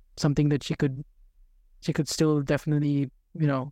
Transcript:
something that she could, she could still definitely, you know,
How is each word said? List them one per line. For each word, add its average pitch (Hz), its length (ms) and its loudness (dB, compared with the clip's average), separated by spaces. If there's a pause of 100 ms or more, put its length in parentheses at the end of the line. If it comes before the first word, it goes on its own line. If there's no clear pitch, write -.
(200)
something 147 300 2
that 147 140 0
she - 120 -6
could, 139 280 -2 (800)
she 156 120 -2
could 147 140 -2
still 151 340 2
definitely, 143 680 0 (220)
you 156 140 0
know, 135 240 -2